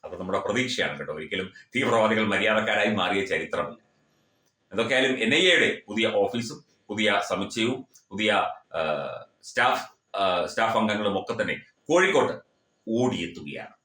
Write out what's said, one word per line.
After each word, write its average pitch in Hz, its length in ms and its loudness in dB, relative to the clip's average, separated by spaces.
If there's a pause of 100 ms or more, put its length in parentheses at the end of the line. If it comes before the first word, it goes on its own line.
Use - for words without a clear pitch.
അത് 87 140 -12
നമ്മുടെ 95 200 -4
പ്രതീക്ഷയാണ് 107 600 -2
കേട്ടോ. 78 140 -8
ഒരിക്കലും 92 380 -8 (240)
തീവ്രവാദികൾ 110 500 2
മര്യാദക്കാരായി 107 720 2
മാറിയ 95 300 0
ചരിത്രമില്ല. 80 540 -4 (920)
എന്തൊക്കെയായാലും 131 480 2
എൻ 113 140 2
ഐ 180 180 6
എയുടെ - 360 2
പുതിയ 107 200 0
ഓഫീസും 110 580 -2 (220)
പുതിയ 104 420 2
സമുച്ചയവും 113 580 -2 (220)
പുതിയ, 104 220 0 (440)
ആ, 82 60 0 (640)
സ്റ്റാഫ്, - 760 -2
ആ, 90 280 2
സ്റ്റാഫ് 113 320 0
അംഗങ്ങളും 104 440 0
ഒക്കെ - 200 -4
തന്നെ 76 200 -4 (280)
കോഴിക്കോട്ട് 175 440 4 (540)
ഓടിയെത്തുകയാണ്. 87 960 -4